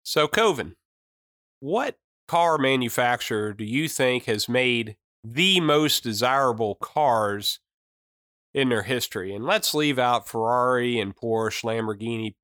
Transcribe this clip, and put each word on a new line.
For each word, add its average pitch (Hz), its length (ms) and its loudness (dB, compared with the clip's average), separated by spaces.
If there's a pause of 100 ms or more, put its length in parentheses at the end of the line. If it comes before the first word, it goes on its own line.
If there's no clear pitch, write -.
So, 151 240 0
Coven, 147 480 0 (840)
what 226 400 -4 (280)
car 170 300 4
manufacturer 123 960 0
do 107 100 -10
you 131 240 -2
think 127 380 0
has 107 240 -2
made 120 460 0 (280)
the 175 380 2
most 151 400 2
desirable 117 720 0
cars 107 840 0 (960)
in 135 140 2
their 113 120 2
history? 101 540 -4
And 110 100 -8
let's 196 300 0
leave 147 240 2
out 120 280 0
Ferrari 120 720 0
and 98 160 -4
Porsche, 113 460 -2
Lamborghini, 110 720 -4 (100)